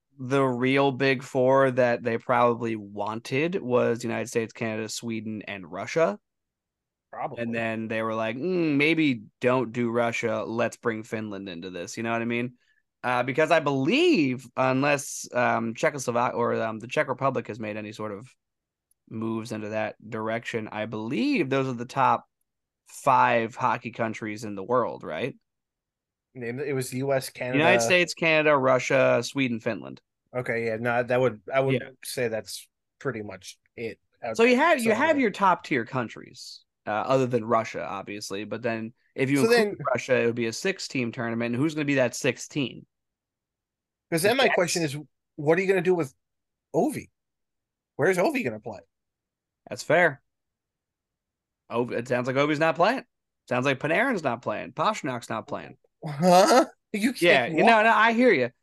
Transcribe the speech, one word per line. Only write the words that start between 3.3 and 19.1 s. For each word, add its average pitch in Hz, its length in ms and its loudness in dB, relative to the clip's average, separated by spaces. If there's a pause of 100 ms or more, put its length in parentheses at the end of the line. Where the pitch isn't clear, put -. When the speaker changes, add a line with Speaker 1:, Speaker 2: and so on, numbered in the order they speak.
Speaker 1:
was 120 460 0
United 113 240 -4
States, 113 240 -4
Canada, 110 380 -6
Sweden, 110 580 -8
and 92 240 -12
Russia. 160 460 -2 (920)
Speaker 2:
Probably. 123 320 -8
Speaker 1:
And 117 120 -6
then 113 340 -4
they 113 120 -2
were 110 140 -2
like, 113 220 -4
"Mm, 160 420 0
maybe 147 460 2 (180)
don't 123 280 2
do 120 200 -2
Russia. 117 560 -2
Let's 113 320 -2
bring 110 240 -4
Finland 107 440 -8
into 87 220 -10
this." 90 300 -10
You 113 60 -6
know 117 60 -2
what 117 120 0
I - 20 -2
mean? 120 300 -4 (500)
Uh, 123 180 0
because 139 280 2
I 160 100 4
believe, 143 840 2 (100)
unless, 131 800 0
um, 117 400 0
Czechoslovak-, 123 600 -2
or, 117 280 -2
um, 110 160 -6
the 113 80 -14
Czech 147 220 -2
Republic 127 400 -4
has 127 100 -10
made 107 180 -8
any 107 160 -10
sort 107 200 -10
of 110 160 -14 (840)